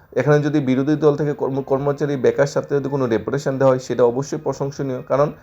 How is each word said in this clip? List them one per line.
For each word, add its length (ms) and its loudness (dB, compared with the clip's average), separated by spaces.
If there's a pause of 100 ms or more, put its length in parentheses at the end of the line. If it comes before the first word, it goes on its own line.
(120)
এখানে 300 4
যদি 180 0
বিরোধী 360 0
দল 200 4
থেকে 160 -2
কর্ম-, 300 -2
কর্মচারী 540 -2
বেকার 300 2
সাথে 300 -2
যদি 120 -2
কোনো 180 -2
ডেপুটেশন 520 -2
দেওয়া 140 6
হয়, 60 2
সেটা 260 -2
অবশ্যই 340 0
প্রশংসনীয়। 640 -6
কারণ 260 0 (140)